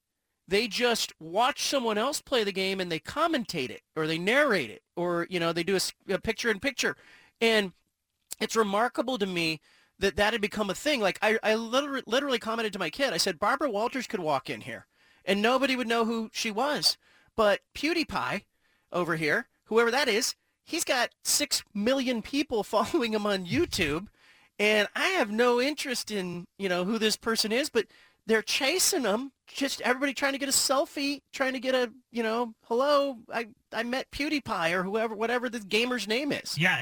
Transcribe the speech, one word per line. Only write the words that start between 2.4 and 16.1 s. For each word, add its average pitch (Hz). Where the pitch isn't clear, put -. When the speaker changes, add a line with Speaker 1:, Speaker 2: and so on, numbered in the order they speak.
Speaker 1:
the 202
game 190
and 175
they 160
commentate 269
it -
or 156
they 160
narrate 202
it -
or, 175
you 180
know, 170
they 170
do 190
a 185
s-, -
a 185
picture 226
in 196
picture. 240
And 214
it's 220
remarkable 226
to 196
me 165
that 180
that 208
had 226
become 202
a 175
thing. 285
Like, 190
I, 220
I 214
liter-, 254
literally 254
commented 220
to 202
my 165
kid, 262
I -
said, 180
Barbara 262
Walters 226
could 202
walk 151
in 110
here 113
and 202
nobody 254
would 247
know 233
who 226